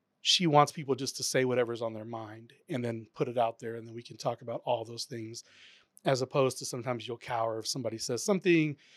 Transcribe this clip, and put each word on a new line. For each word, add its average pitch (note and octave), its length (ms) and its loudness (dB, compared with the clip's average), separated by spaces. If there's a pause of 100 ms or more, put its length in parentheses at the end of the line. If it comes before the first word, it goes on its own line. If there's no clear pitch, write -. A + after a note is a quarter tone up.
(220)
She - 260 4
wants D3 240 8
people C#3 240 -2
just B2+ 220 -4
to C3 60 -6
say C3 220 2
whatever's A#2+ 360 0
on A2+ 120 -4
their A2 120 -10
mind A2+ 480 -12 (160)
and B2 140 -2
then A2+ 320 -4
put A#2+ 120 0
it A#2+ 100 -4
out A#2 220 0
there, A2+ 160 -8
and A2+ 120 -12
then A2+ 80 -14
we A#2 80 -12
can A2+ 140 -18
talk A#2+ 240 -4
about A#2+ 240 -8
all A#2 200 0
those A#2 200 -8
things, A2+ 380 -10 (640)
as C3 160 2
opposed C3 380 2
to B2+ 60 -8
sometimes A#2+ 420 -6
you'll A#2+ 100 -8
cower A2+ 420 -2
if A2 80 -8
somebody A2+ 300 -4
says A#2 260 -4
something. E3 520 4 (220)